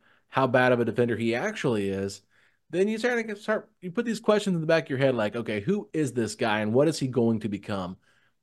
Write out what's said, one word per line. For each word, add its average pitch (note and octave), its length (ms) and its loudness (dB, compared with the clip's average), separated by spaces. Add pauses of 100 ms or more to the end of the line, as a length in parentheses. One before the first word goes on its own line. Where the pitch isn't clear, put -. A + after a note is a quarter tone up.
(300)
how C3 160 2
bad B2+ 260 4
of A#2+ 80 4
a A#2 60 0
defender A2+ 320 0
he A2+ 160 0
actually A#2+ 560 -2
is, G2 320 -4 (480)
then F#3 180 0
you A3 120 -4
start B3 160 0
to A#3 80 -2
get, G#3+ 160 -10
start, - 300 -4 (120)
you F3+ 100 -10
put A#3 140 -2
these A3 140 -4
questions G#3 340 2
in E3 80 0
the D#3 60 -4
back D#3+ 160 4
of - 80 -12
your B2+ 80 -2
head C3+ 160 4
like, G#2 200 0
"Okay, A2 240 -4
who F#3 320 -2
is D3 220 -2
this A2+ 220 -2
guy A2 260 0
and G#2+ 100 0
what C#3 160 4
is D#3+ 120 -2
he C3+ 80 -2
going A#2 320 2
to A2 100 -4
become?" G2 480 -6 (460)